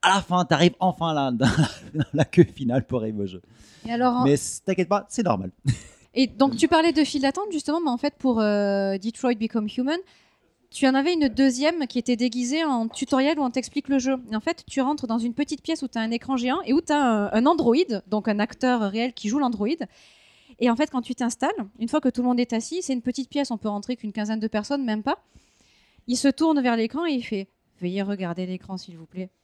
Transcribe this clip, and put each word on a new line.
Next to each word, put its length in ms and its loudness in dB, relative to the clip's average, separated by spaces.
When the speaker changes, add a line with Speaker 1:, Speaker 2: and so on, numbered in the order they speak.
Speaker 1:
à 140 6
la 60 2
fin, 220 0
t'arrives 360 4
enfin 340 0
là, 160 0
<laughs> 20 -2
dans 140 2
la, 220 2
dans 100 0
la 100 2
queue 200 6
finale 420 -2
pour 140 -2
arriver 220 -4
au 40 -2
jeu. 160 -12
Speaker 2:
Et 60 -6
alors, 220 2
en 100 2
Speaker 1:
Mais 120 6
c-, 280 -6
t'inquiète 240 0
pas, 200 0
c'est 160 -4
normal. 260 0
<laughs> 500 -6
Speaker 2:
Et 120 4
donc, 300 2
tu 100 4
parlais 260 4
de 120 4
file 180 -2
d'attente, 300 -2
justement, 280 -2
mais 100 0
en 80 -2
fait, 200 -2
pour, 220 0
euh, 580 0
Detroit 360 -2
Become 340 -2
Human, 200 -2
tu 160 0
en 60 4
avais 200 2
une 140 2
deuxième 580 2
qui 140 -4
était 160 0
déguisée 480 -2
en 240 0
tutoriel 500 0
où 40 0
on 80 0
t'explique 380 -6
le 120 2
jeu. 160 0
Et 40 -2
en 40 0
fait, 280 -4
tu 120 -2
rentres 260 -2
dans 120 0
une 160 -2
petite 280 -4
pièce 200 -4
où 60 -6
t'as 120 -6
un 100 -2
écran 260 -2
géant 280 0
et 80 0
où 80 4
t'as 200 0
un, 320 2
un 140 4
androïde, 640 2
donc 180 -2
un 140 0
acteur 400 0
réel 220 -2
qui 160 -6
joue 100 0
l'androïde. 480 0
Et 100 2
en 80 4
fait, 140 0
quand 100 -2
tu 140 -8
t'installes, 360 -2
une 100 -4
fois 120 2
que 80 2
tout 140 -2
le 60 2
monde 120 2
est 120 -2
assis, 300 -4
c'est 100 -4
une 100 -2
petite 280 -6
pièce, 220 -2
on 40 -4
peut 120 -6
rentrer 280 -4
qu'une 160 -10
quinzaine 280 -4
de 80 -2
personnes, 360 -2
même 200 -2
pas. 140 -2
Il 80 0
se 120 2
tourne 320 2
vers 160 2
l'écran 300 -2
et 60 0
il 100 -2
fait : « 260 -6
Veuillez 220 -4
regarder 440 -4
l'écran, 300 -10
s'il 200 -14
vous 100 -20
plaît. » 240 -12